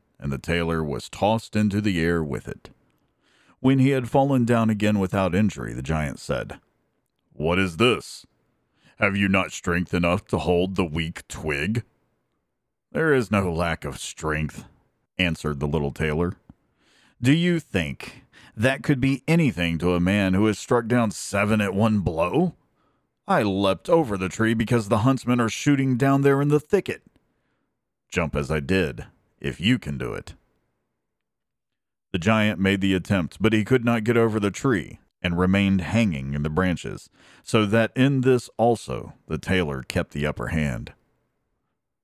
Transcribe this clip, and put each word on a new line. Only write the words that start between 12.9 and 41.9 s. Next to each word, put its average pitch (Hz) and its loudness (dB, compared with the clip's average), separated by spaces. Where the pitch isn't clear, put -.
"There 156 0
is 120 0
no 98 2
lack 82 -2
of 67 -10
strength," - -6
answered 82 -2
the 73 -2
little 71 -2
tailor. 80 -2
"Do 127 4
you 170 2
think - -6
that 131 0
could 143 2
be 135 2
anything 95 2
to 87 2
a 87 2
man 95 2
who 101 2
has 107 2
struck 120 0
down 117 2
seven 104 0
at 95 -2
one 107 2
blow? 90 0
I 180 2
leapt 98 0
over 147 2
the 92 -2
tree 110 0
because 113 0
the 113 2
huntsmen 123 2
are 113 0
shooting 135 0
down 139 2
there 139 4
in 147 2
the 147 4
thicket. 160 -2
Jump 82 -2
as 73 -4
I 78 -2
did, 76 -2
if 65 -6
you 110 2
can 73 -8
do 62 -8
it." 50 -12
The 95 -2
giant 104 2
made 98 2
the 95 2
attempt, 92 0
but 107 2
he 110 2
could 123 2
not 117 0
get 117 2
over 113 2
the 101 0
tree, 92 -4
and 87 -2
remained 98 2
hanging 76 -2
in 73 -4
the 78 -4
branches, 78 -4
so 107 0
that 110 2
in 135 2
this 127 2
also 110 -2
the 80 -4
tailor 78 -2
kept - -6
the 73 -4
upper - -6
hand. 71 -4